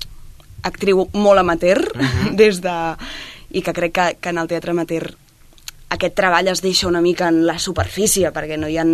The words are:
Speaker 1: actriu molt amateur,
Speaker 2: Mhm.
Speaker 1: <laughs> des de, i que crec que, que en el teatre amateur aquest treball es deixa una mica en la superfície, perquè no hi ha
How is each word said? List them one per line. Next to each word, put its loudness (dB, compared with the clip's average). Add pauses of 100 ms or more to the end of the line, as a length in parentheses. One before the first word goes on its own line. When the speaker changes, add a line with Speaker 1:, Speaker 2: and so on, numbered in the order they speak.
(640)
Speaker 1:
actriu 0
molt 6
amateur, 2 (160)
Speaker 2:
Mhm. 0
Speaker 1:
<laughs> 6
des 4
de, -4 (760)
i -4
que -4
crec -2
que, 0
que -6
en -2
el -4
teatre -4
amateur -4 (760)
aquest -2
treball 2
es -2
deixa 0
una 2
mica 2
en 4
la -2
superfície, 0
perquè -6
no -4
hi -2
ha 0 (100)